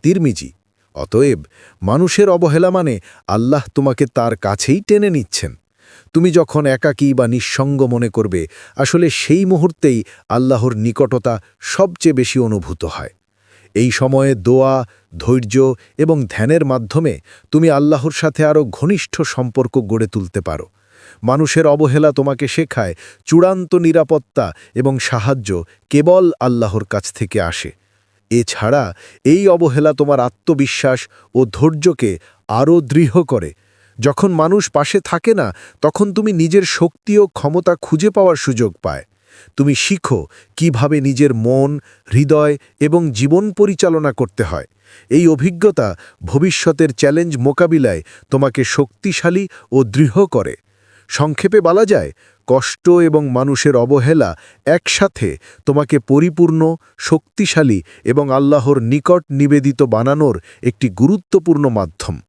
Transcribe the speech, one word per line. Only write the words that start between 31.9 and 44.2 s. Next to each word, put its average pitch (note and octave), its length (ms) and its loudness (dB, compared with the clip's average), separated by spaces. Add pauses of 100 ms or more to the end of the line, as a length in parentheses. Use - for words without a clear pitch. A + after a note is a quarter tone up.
আরও C#3+ 320 2
দৃঢ় D3 420 2
করে। F#2 300 -4 (480)
যখন C#3+ 320 0
মানুষ E3+ 380 0
পাশে D3+ 300 0
থাকে G3 340 -2
না, B2 180 -2 (280)
তখন G3 320 0
তুমি G#3+ 200 -2
নিজের E3+ 300 2
শক্তি F3 560 -2
ও G3+ 80 6
ক্ষমতা E3+ 560 -2
খুঁজে E3+ 280 0
পাওয়ার F#3+ 260 2
সুযোগ A#2 460 -2
পায়। C#2+ 220 -8 (520)
তুমি C#3+ 180 2
শিখো C3 520 -2 (300)
কিভাবে C#3+ 440 0
নিজের C3+ 340 0
মন, C3 440 0 (360)
হৃদয় D3 420 2 (240)
এবং D#3 300 0
জীবন D3+ 420 0
পরিচালনা E3+ 600 0
করতে A#2 300 -4